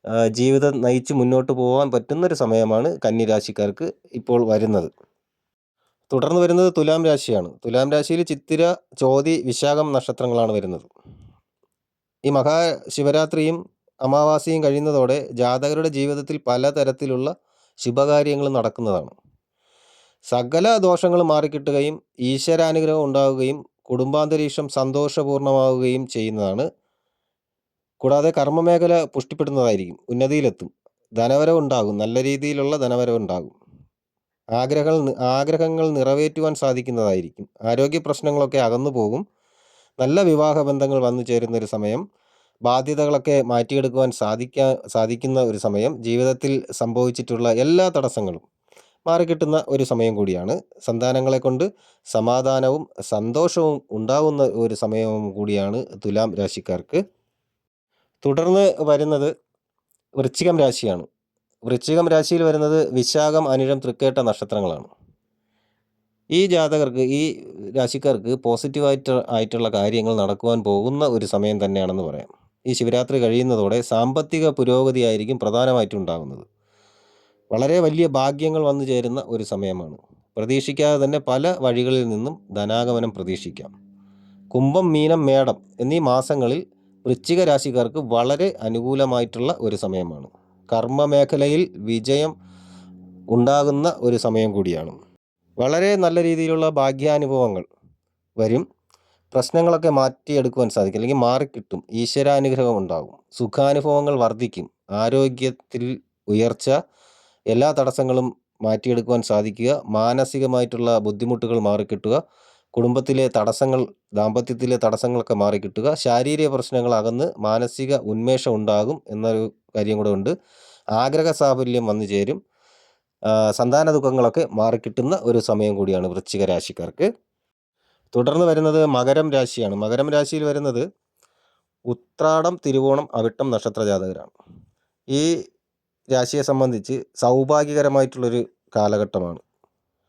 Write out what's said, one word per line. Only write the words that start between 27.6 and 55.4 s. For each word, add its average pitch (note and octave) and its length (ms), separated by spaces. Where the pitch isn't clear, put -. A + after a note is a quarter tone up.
കൂടാതെ C#3+ 420
കർമ്മമേഖല E3 680
പുഷ്ടിപ്പെടുന്നതായിരിക്കും, B2+ 920
ഉന്നതിയിലെത്തും. C3 600
ധനവരവുണ്ടാകും, C3 840
നല്ല A#2 240
രീതിയിലുള്ള C#3 540
ധനവരവുണ്ടാകും. A#2 800
ആഗ്രഹങ്ങൾ D3 500
നി-, C3+ 160
ആഗ്രഹങ്ങൾ D#3 760
നിറവേറ്റുവാൻ D3+ 640
സാധിക്കുന്നതായിരിക്കും. A#2 920
ആരോഗ്യ C3 360
പ്രശ്നങ്ങളൊക്കെ C#3+ 600
അകന്നു B2+ 320
പോകും. B2 380
നല്ല D3+ 220
വിവാഹ D3+ 400
ബന്ധങ്ങൾ C#3 360
വന്നു B2 240
ചേരുന്നൊരു A#2 440
സമയം. A2 440
ബാധ്യതകളൊക്കെ C#3 800
മാറ്റിയെടുക്കുവാൻ B2+ 680
സാധിക്കാ-, B2+ 800
സാധിക്കുന്ന A#2+ 520
ഒരു A2+ 180
സമയം. A2+ 440
ജീവിതത്തിൽ B2+ 680
സംഭവിച്ചിട്ടുള്ള A#2+ 840
എല്ലാ E3 360
തടസ്സങ്ങളും A#2+ 640
മാറിക്കിട്ടുന്ന D#3+ 640
ഒരു C3+ 160
സമയം A2+ 300
കൂടിയാണ്. G2 460
സന്താനങ്ങളെ B2+ 540
കൊണ്ട് C3+ 340
സമാധാനവും C3 840
സന്തോഷവും C#3+ 920
ഉണ്ടാവുന്ന C#3+ 520
ഒരു A2+ 320
സമയവും G#2+ 560
കൂടിയാണ് G#2 560